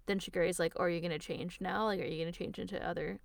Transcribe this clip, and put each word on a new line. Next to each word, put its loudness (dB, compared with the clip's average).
then 2
Shigure 2
is 0
like, 4
"Oh, 2
are 6
you 2
gonna 0
change -6
now? 2
Like, 2
are 0
you -2
gonna -2
change -6
into -4
other -2